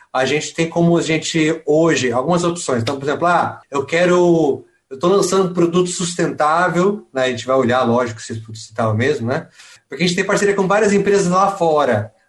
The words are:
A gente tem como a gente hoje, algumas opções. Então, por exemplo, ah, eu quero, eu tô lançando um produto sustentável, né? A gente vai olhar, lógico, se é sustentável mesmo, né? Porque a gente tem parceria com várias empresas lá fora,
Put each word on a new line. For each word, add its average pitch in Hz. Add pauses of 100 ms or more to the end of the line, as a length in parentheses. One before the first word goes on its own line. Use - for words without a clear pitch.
(120)
A 131
gente 147
tem 165
como 170
a -
gente 156
hoje, 151
algumas 160
opções. 143
Então, 135
por 135
exemplo, 147
ah, 160
eu 139
quero, 170 (280)
eu 135
tô 175
lançando 190
um 175
produto 175
sustentável, 170
né? 131
A 127
gente 117
vai 131
olhar, 127
lógico, 117
se -
é -
sustentável 110
mesmo, 117
né? 156 (420)
Porque 143
a -
gente 175
tem 190
parceria 202
com 196
várias 202
empresas 196
lá 185
fora, 143 (160)